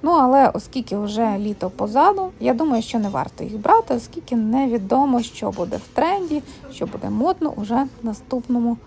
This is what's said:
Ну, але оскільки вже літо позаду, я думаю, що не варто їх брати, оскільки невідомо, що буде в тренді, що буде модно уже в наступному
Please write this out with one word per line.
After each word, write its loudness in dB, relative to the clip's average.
Ну, 0
але 6
оскільки -4
вже 0
літо -4
позаду, 2
я 2
думаю, 0
що -4
не 0
варто -6
їх -8
брати, 4
оскільки -6
невідомо, 2
що -6
буде -6
в -14
тренді, 0
що -8
буде -8
модно 0
уже 0
в -6
наступному -2